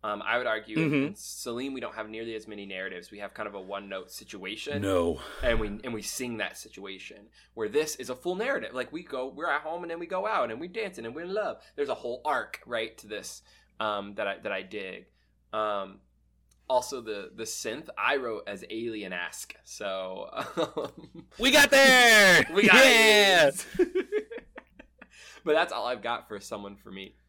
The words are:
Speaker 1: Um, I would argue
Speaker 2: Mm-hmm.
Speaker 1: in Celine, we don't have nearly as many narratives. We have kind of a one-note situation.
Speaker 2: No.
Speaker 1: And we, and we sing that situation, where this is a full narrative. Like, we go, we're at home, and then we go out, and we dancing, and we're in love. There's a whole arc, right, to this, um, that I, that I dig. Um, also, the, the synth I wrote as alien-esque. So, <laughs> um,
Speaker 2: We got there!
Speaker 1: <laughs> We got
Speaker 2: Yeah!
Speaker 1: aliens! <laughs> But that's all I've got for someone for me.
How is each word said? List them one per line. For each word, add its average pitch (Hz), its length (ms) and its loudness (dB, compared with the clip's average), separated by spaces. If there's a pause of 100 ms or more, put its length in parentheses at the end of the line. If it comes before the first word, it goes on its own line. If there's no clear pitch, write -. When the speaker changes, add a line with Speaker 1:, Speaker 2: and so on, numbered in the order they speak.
Speaker 1:
Um, 104 220 -4
I 120 140 0
would 123 80 -2
argue 110 300 -4
Speaker 2:
Mm-hmm. 156 160 0 (160)
Speaker 1:
in 208 60 -12
Celine, 131 580 -10
we 131 60 -10
don't 120 140 -10
have 110 160 -10
nearly 113 260 -10
as 107 120 -12
many 101 180 -12
narratives. 92 460 -10
We 101 80 -18
have 101 160 -12
kind 107 120 -8
of 101 60 -12
a 98 80 -12
one-note 98 500 -10
situation. 107 680 -10
Speaker 2:
No. 87 400 0 (220)
Speaker 1:
And 117 160 2
we, 107 80 -2 (160)
and 123 100 -8
we 107 80 -8
sing 120 360 -8
that 101 200 -6
situation, 98 680 -16 (260)
where 107 160 -4
this 151 280 -2
is - 120 -12
a 127 60 -6
full 180 200 -6
narrative. 233 380 -4
Like, 127 180 -6
we 175 120 -12
go, 131 240 -6
we're 156 220 -6
at 147 120 0
home, 165 220 -8
and 170 80 -10
then 165 80 -8
we 170 80 -10
go 190 200 -4
out, 156 220 -2
and 113 100 -8
we 170 80 -10
dancing, 143 380 -10
and 117 100 -8
we're 170 100 -10
in 185 80 -8
love. 196 280 -4 (140)
There's 143 140 -4
a 131 60 -2
whole 123 300 -8
arc, 131 400 -2
right, 113 320 -6
to - 100 -20
this, 104 360 -12 (360)
um, 104 360 -4
that 104 120 -4
I, 98 120 -4
that 101 120 -6
I 95 120 -4
dig. 95 420 -12 (480)
Um, 104 460 -4 (680)
also, 127 320 -2
the, 107 360 -10
the 113 80 -10
synth - 440 -8 (100)
I 120 200 0
wrote 117 300 -6
as 98 220 -10
alien-esque. 104 840 -8 (100)
So, 95 680 -8
<laughs> - 260 -8
um, - 680 -8 (120)
Speaker 2:
We 254 140 2
got 277 180 8
there! 233 800 10
Speaker 1:
<laughs> 160 40 -8
We 202 140 4
got 214 160 10
Speaker 2:
Yeah! 208 680 8
Speaker 1:
aliens! - 200 -10
<laughs> - 60 -8 (1700)
But 156 100 2
that's 160 200 2
all 113 140 -4
I've 120 160 -6
got 117 240 -6
for 104 120 -10
someone 101 360 -12
for 98 160 -20
me. 95 240 -14 (140)